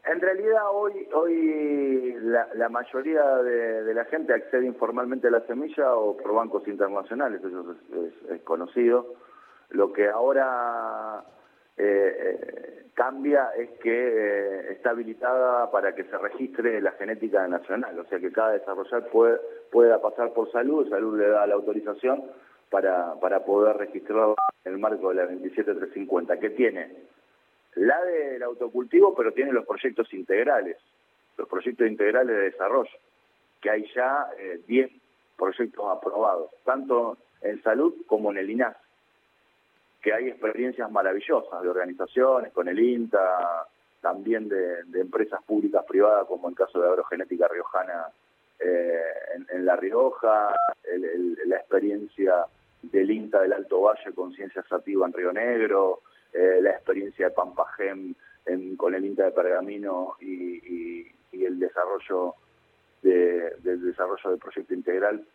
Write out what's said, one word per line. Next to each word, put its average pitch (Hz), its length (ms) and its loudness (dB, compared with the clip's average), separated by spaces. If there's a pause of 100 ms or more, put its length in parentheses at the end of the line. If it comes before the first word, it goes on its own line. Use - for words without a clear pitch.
(100)
En 170 100 0
realidad 208 420 2 (100)
hoy, 202 400 -2
hoy 147 1080 0
la, 117 340 2
la 117 140 0
mayoría 131 540 -2 (140)
de, 117 480 0
de 110 100 0
la 117 120 -2
gente 156 260 -2
accede 127 340 0
informalmente 123 640 -2
a - 20 6
la 117 120 4
semilla 139 520 -2
o 107 220 0
por 104 180 -4
bancos 110 320 0
internacionales, 101 800 -4
eso 90 280 -10
es, - 240 -14
es, 82 340 -8
es 85 120 -8
conocido. 120 720 0 (540)
Lo 101 240 2
que 101 160 2
ahora, 117 1120 -2 (540)
eh, 98 420 4
eh, - 760 -6
cambia 135 600 2
es 120 220 -6
que, 117 140 0
eh, 104 800 0
está 120 180 -2
habilitada 123 800 0
para 98 240 0
que 95 80 -8
se 98 160 -8
registre 113 600 -2
la 98 120 0
genética 101 540 -2
nacional, 90 500 -6
o 85 100 -10
sea 92 120 -6
que 90 140 -4
cada 110 200 2
desarrollador 98 580 -4
puede, 117 280 6 (320)
pueda 117 320 8
pasar 117 300 -2
por 113 180 -2
Salud, 131 380 0
Salud 107 320 -2
le 104 80 4
da 104 180 4
la 104 80 2
autorización 107 680 -2 (440)
para, 92 520 0
para 95 240 2
poder 104 320 6
registrarlo 107 580 0 (300)
en 92 80 -8
el 95 80 -6
marco 98 300 0
de 92 60 0
la 90 100 2
veintisiete 92 480 -4
tres - 180 -6
cincuenta, 90 480 -2
que 104 100 -2
tiene 98 580 -2 (680)
la 139 260 4
del 147 400 -2
autocultivo, 123 720 4
pero 110 180 2
tiene 131 200 0
los 117 120 2
proyectos - 480 -4
integrales, 98 640 0 (640)
los - 100 -8
proyectos 117 380 0
integrales 110 500 2
de 98 60 2
desarrollo, 101 480 0 (680)
que - 100 -2
hay 107 240 -2
ya, 131 320 0 (140)
eh, 90 260 -10
diez 131 240 2 (480)
proyectos 104 500 -4
aprobados, 90 600 -2 (140)
tanto 127 520 0 (240)
en 104 220 -4
Salud 135 320 2 (140)
como 107 240 0
en 101 60 -4
el 98 120 -4
inas, 117 260 -2 (1300)
que 107 100 0
hay 123 160 -2
experiencias 120 640 -4
maravillosas 101 720 0
de 90 60 -2
organizaciones, 92 840 0
con 87 140 -2
el 92 140 -2
inta, 95 880 2 (320)
también 104 480 -2
de, 90 360 -2
de 87 160 -4
empresas 98 440 -2
públicas 101 420 0
privadas, 101 400 4
como 90 220 -6
el 87 80 -8
caso 92 240 0
de 87 80 4
Agrogenética 87 580 0
Riojana, 85 600 -4 (520)
eh, 87 420 0 (360)
en, 87 100 -14 (100)
en 90 80 -2
La 90 120 4
Rioja, 107 760 2 (380)
el, 90 120 -2
el, 87 420 -4
la 92 100 2
experiencia 98 880 0 (360)
del 95 300 2
inta 107 300 2
del 95 100 4
Alto 98 300 0
Valle 104 300 2
con 90 200 -8
Ciencia 92 360 -12
Sativa 92 380 0
en 85 60 -6
Río 90 200 -2
Negro, 104 680 0 (320)
eh, 90 300 6
la 98 80 4
experiencia 95 560 -2
de 90 80 0
Pampagem 92 800 -4 (320)
en, 92 300 -4
con 90 180 0
el 95 100 -4
inta 98 200 0
de 90 80 2
Pergamino 92 880 -2
y, 90 840 -10
y, - 80 -20 (200)
y 92 120 -2
el 90 140 -2
desarrollo 90 760 -2 (680)
de, 87 560 4
del 87 260 -4
desarrollo 92 460 -4
del 90 80 0
proyecto 95 340 -10
integral 95 520 -2 (100)